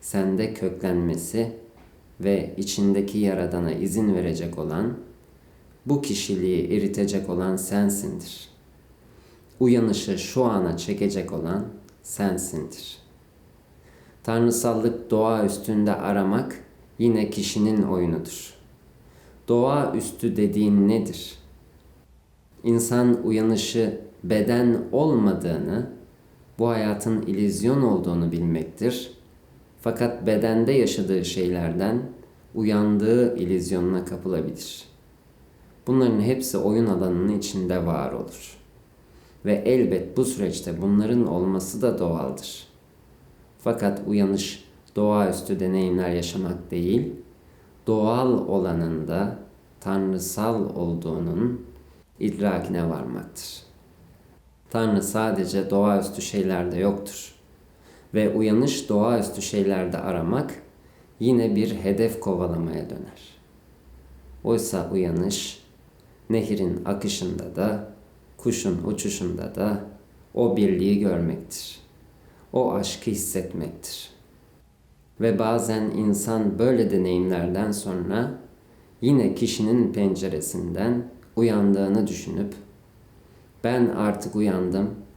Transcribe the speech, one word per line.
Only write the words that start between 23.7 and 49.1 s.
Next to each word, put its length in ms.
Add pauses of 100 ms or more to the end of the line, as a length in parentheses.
beden 560 (120)
olmadığını, 960 (680)
bu 100
hayatın 540
illüzyon 600
olduğunu 500
bilmektir. 840 (640)
Fakat 460
bedende 460
yaşadığı 520
şeylerden 800 (520)
uyandığı 800
illüzyonuna 680
kapılabilir. 880 (920)
Bunların 340
hepsi 380
oyun 280
alanının 520
içinde 480
var 260
olur. 440 (880)
Ve 100
elbet 640
bu 80
süreçte 580
bunların 440
olması 560
da 160
doğaldır. 680 (920)
Fakat 480
uyanış 580 (320)
doğaüstü 640
deneyimler 500
yaşamak 600
değil, 420 (760)
doğal 640
olanın 600
da 300 (420)